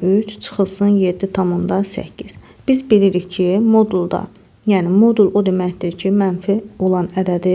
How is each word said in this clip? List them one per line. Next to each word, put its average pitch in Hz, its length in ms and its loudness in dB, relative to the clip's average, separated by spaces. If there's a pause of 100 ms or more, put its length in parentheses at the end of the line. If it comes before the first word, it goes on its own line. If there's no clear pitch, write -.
üç 202 320 0
çıxılsın 202 640 0
yeddi 185 320 -2
tam 180 240 0
onda 185 240 -2
səkkiz. - 560 -10 (300)
Biz 262 240 0
bilirik 190 400 2
ki, 180 260 0
modulda, 214 680 0 (400)
yəni 180 240 2
modul 220 400 4
o 208 140 2
deməkdir 180 500 -2
ki, 196 160 -4
mənfi 196 460 0 (260)
olan 180 320 0
ədədi 185 400 0